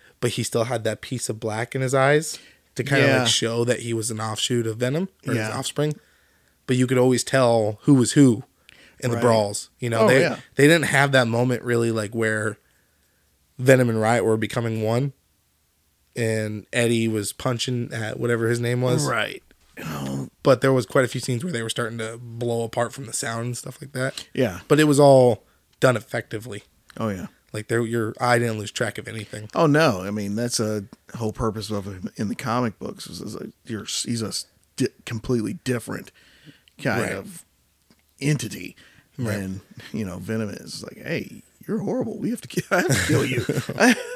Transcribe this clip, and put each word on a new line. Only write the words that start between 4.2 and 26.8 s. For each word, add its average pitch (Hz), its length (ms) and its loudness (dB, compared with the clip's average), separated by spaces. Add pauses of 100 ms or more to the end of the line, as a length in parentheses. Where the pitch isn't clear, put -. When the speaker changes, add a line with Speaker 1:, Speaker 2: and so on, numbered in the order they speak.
Speaker 1:
offshoot 113 460 -2
of 110 100 -6
Venom 139 320 -2 (180)
or 131 80 -2
his 110 140 -2
Speaker 2:
Yeah. 113 100 -6
Speaker 1:
offspring. 147 360 -2 (720)
But 127 100 2
you 127 100 4
could 127 120 2
always 123 260 4
tell 117 580 4
who 147 120 6
was 123 180 4
who 127 320 6 (560)
in 127 100 -2
the 117 60 -2
Speaker 2:
Right. 117 60 -2
Speaker 1:
brawls. 110 560 2
You 120 120 -4
know, 113 100 0
Speaker 2:
Oh, 110 80 6
Speaker 1:
they, 131 120 8
Speaker 2:
yeah. 170 160 2 (200)
Speaker 1:
they 143 100 8
didn't 160 200 6
have 139 260 2
that 127 140 6
moment 120 360 0
really, 117 280 0
like, 110 240 -2
where 110 440 -2 (1000)
Venom 127 300 6
and 110 120 0
Riot 110 240 2
were 110 120 4
becoming 110 460 -4
one 120 300 0 (1040)
and 107 560 -4
Eddie 117 360 2
was 107 240 -4
punching 123 600 -4
at 113 280 -6
whatever 117 280 0
his 120 120 0
name 120 220 0
was. 139 240 2
Speaker 2:
Right. 107 360 -2 (420)
Oh. 139 440 -8 (140)
Speaker 1:
But 131 180 4
there 135 120 4
was 127 140 2
quite 135 180 2
a 117 40 -2
few 123 120 -6
scenes 123 240 -4
where 180 80 -6
they 113 100 -4
were 113 80 -6
starting 117 280 -6
to 113 220 -8
blow 117 440 -4
apart 113 280 -4
from 107 140 -12
the 110 60 -14
sound 117 340 -4
and 120 100 -6
stuff - 240 -14
like 135 120 -16
that. 131 420 -6
Speaker 2:
Yeah. 98 340 -2
Speaker 1:
But 151 120 6
it 156 40 8
was 143 140 4
all 131 460 8 (360)
done 127 160 4
effectively. 110 680 -10 (340)